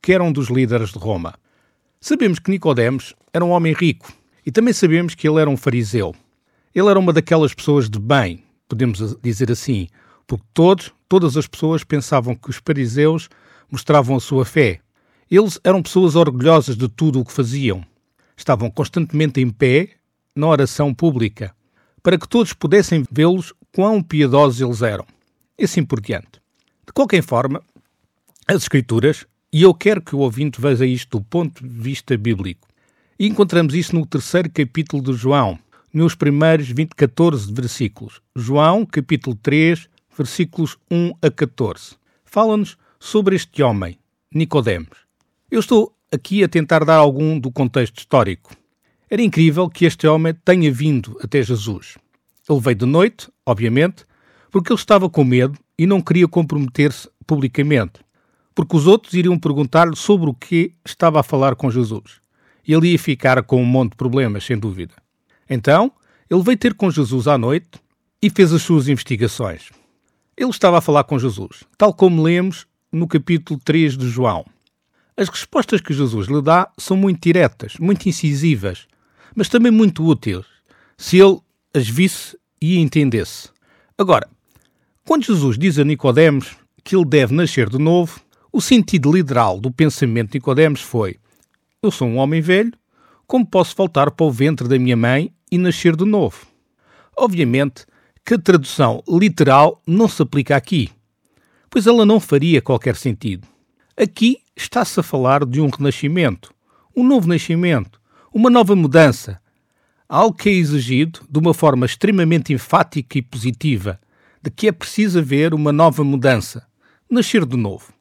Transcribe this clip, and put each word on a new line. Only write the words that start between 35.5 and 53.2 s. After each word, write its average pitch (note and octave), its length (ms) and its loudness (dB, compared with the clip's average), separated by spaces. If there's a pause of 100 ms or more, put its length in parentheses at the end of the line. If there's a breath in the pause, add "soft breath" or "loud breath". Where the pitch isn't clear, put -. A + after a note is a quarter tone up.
nos E3 220 0
primeiros D3 520 2
vinte, C3+ 300 -6
catorze C#3 520 0
versículos. A2+ 680 -8 (160)
João, D3+ 500 0
capítulo C3+ 520 -6
três, D#3+ 500 0 (280)
versículos - 640 -6 (100)
um F3 220 -2 (100)
a E3 80 2
catorze. - 680 -8 (300)
Fala-nos G#3+ 500 -2 (240)
sobre G3 360 -2
este - 260 -6
homem, G2 380 -2 (340)
Nicodemos. B2 640 -4 (540)
Eu A3+ 80 0
estou G#3+ 360 0 (160)
aqui F#3+ 320 -2
a E3+ 40 0
tentar D#3+ 360 0
dar D#3+ 120 4
algum D3+ 440 2
do B2+ 120 -8
contexto B2+ 480 -2
histórico. G2 520 0 (600)
Era A3 100 -2
incrível E3 480 2
que - 160 -2
este D#3+ 220 0
homem D#3+ 260 2 (100)
tenha F3 280 2
vindo B2+ 500 -4
até C3+ 220 -2
Jesus. G#2+ 560 -6 (500)
Ele D3 100 0
veio A#2+ 180 0
de A#2+ 100 -2
noite, F3 400 0 (180)